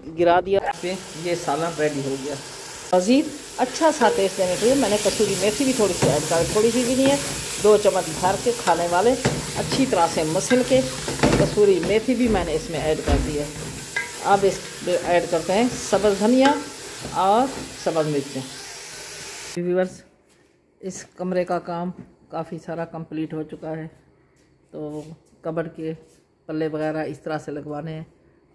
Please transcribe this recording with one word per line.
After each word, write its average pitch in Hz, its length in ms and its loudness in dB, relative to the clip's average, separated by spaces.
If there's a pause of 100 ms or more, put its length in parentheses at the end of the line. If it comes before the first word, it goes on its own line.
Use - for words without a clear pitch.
गिरा 170 340 4
दिया, 196 180 2 (120)
फिर 180 260 -6 (280)
ये 175 120 -2
सालन 160 420 -2
ready 143 220 0
हो 135 140 -4
गया। 135 200 -6 (580)
मज़ीद 233 320 4 (340)
अच्छा 277 320 2
सा 247 180 4
taste 196 280 0
देने 180 180 0
के 202 100 0
लिए 254 100 6
मैंने 214 220 2
कसूरी 202 380 2
मेथी 214 300 0
भी 262 80 4
थोड़ी 196 200 2
सी - 140 2
ऐड 151 160 2
कर, 165 200 2 (120)
थोड़ी 220 160 4
सी 247 120 2
भी 247 120 0
नहीं 262 100 4
है, 277 120 6 (460)
दो 208 160 8
चम्मच 185 340 2
भर 185 300 2
के 240 120 2
खाने 175 320 0
वाले, 185 240 4 (460)
अच्छी - 280 0
तरह 170 220 4
से 170 240 -2
मसल 196 320 2
के 262 180 4 (540)
कसूरी 202 460 6
मेथी 220 340 2
भी 240 140 2
मैंने 175 260 0
इसमें 156 240 -4
ऐड 156 200 2
कर 139 200 2
दी 147 180 -2
है। 147 100 -2 (800)
अब 196 200 4
इस 190 140 2 (280)
ऐड 175 420 2
करते 165 240 0
हैं 226 160 4
सब्ज़ 196 500 0
धनिया 262 340 6 (640)
और 208 280 4 (380)
सब्ज़ 160 220 0
मिर्चें। 139 340 -4 (1200)
Viewers, 180 440 0 (800)
इस 185 220 -12 (140)
कमरे 180 280 0
का 175 160 -2
काम 175 320 -4 (380)
काफ़ी 160 280 -8
सारा 165 280 -8
complete 160 460 -8
हो 156 120 -6
चुका 156 260 -12
है, 160 160 -8 (840)
तो 151 320 -10 (400)
कबर्ड 165 240 -4
के 160 240 -8 (560)
पल्ले 156 180 -2
वगैरह 156 360 -4
इस 147 200 -10
तरह 156 140 -4
से 151 140 -10
लगवाने 147 400 -8
हैं। 160 140 -12 (500)